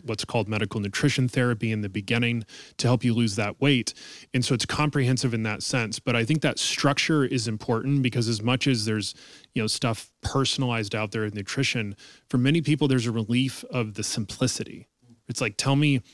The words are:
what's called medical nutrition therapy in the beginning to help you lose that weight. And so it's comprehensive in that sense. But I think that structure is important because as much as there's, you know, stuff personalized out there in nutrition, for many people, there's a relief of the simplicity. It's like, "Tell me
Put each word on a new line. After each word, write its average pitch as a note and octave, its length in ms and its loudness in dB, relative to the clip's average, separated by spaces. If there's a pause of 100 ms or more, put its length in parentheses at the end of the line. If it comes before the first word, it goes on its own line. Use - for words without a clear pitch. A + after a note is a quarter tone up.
what's A2+ 200 -6
called G#2+ 240 0
medical G#2+ 320 -2
nutrition B2+ 460 2
therapy A#2+ 440 0
in G#2+ 100 -2
the G#2 60 -2
beginning A#2 560 0 (340)
to - 100 0
help B2 160 4
you A#2+ 100 4
lose A2+ 220 2
that G#2 260 -2
weight. C3+ 320 2 (400)
And B2+ 100 2
so C3 120 2
it's A#2 100 0
comprehensive C3 680 2
in A2+ 80 0
that G#2+ 180 -4
sense. A2 380 -2
But A#2+ 160 0
I A#2 100 2
think C3 160 2
that C#3+ 160 0
structure - 680 2
is B2 240 0
important A#2+ 540 0
because A#2+ 260 0
as A2 140 -2
much B2 240 0
as A#2+ 200 2
there's, A2 280 -2 (400)
you A#2 80 -2
know, A2 60 0
stuff - 440 -2 (120)
personalized A#2+ 720 0
out G#2+ 160 -2
there A2 140 -2
in G#2 100 -4
nutrition, G#2+ 600 -4 (320)
for C3 120 0
many D3 220 4
people, D3+ 260 2
there's B2+ 180 2
a A#2+ 60 0
relief A#2 540 0
of A2+ 280 -4
the G#2 100 -6
simplicity. - 840 -4 (400)
It's - 140 -6
like, A2 160 -2
"Tell C#3 180 2
me C#3+ 260 4 (120)